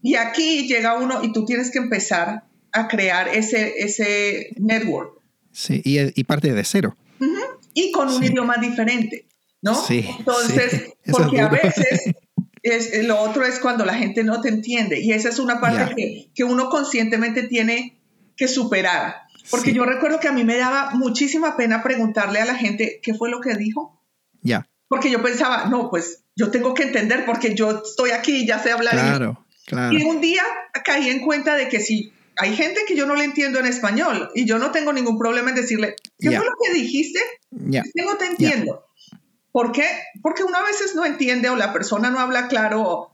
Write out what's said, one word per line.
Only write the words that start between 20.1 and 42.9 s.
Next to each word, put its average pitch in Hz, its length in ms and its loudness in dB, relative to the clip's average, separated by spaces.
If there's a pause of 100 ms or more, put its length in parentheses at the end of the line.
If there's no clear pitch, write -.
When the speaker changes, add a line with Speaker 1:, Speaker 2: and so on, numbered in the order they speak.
Speaker 1:
que 320 80 0
a 277 40 0
mí 247 120 2
me 233 120 2
daba 269 380 0
muchísima 277 640 0
pena 226 260 0
preguntarle 220 580 0
a 220 40 2
la 247 120 -2
gente 214 460 -2
qué 220 120 -2
fue 226 160 -4
lo 240 100 -6
que 247 140 -2
dijo. 214 480 -6 (400)
Speaker 2:
Ya. 117 240 0 (220)
Speaker 1:
Porque - 220 0
yo 254 120 2
pensaba, 240 440 0
"No, 240 240 0
pues - 340 -6 (120)
yo 214 140 2
tengo 247 240 0
que 285 100 0
entender 233 400 0
porque 226 300 0
yo 214 300 0
estoy 247 260 0
aquí 233 320 0
y 220 40 0
ya 220 120 0
sé 240 140 0
hablar 233 220 2
inglés". 131 140 2 (100)
Speaker 2:
Claro, 120 280 -4 (200)
claro. 123 320 0
Speaker 1:
Y 302 60 2
un 320 160 2
día 339 220 2 (420)
caí 277 260 0
en 262 100 -2
cuenta 294 360 0
de 269 120 0
que 233 120 0
si 214 320 -2 (240)
hay 202 180 0
gente 339 320 0
que 381 100 0
yo 285 100 2
no 285 100 0
le 294 80 2
entiendo 277 340 0
en 254 80 2
español 240 680 0
y 247 120 0
yo 220 120 2
no 277 120 0
tengo 294 220 0
ningún 240 260 0
problema 240 320 0
en 254 60 -2
decirle, 220 400 -2 (220)
"¿Qué - 120 2
Speaker 2:
Ya. - 80 2
Speaker 1:
fue 453 80 0
lo 494 60 0 (100)
que 403 100 0
dijiste?". 294 480 0 (300)
Speaker 2:
Ya. 135 320 -2
Speaker 1:
"Sí, - 140 -8
no 370 200 -2
te 392 100 -2
Speaker 2:
Ya. 359 40 -4
Speaker 1:
entiendo". 311 540 0 (680)
¿Por 240 220 2
qué? 285 120 2 (380)
Porque 330 220 -2
uno 359 120 0
a 370 80 2
veces 403 300 -2
no 330 100 0
entiende 254 460 0
o 254 60 0
la 208 160 0
persona 226 380 0
no 254 100 0
habla 247 280 0
claro. 214 640 0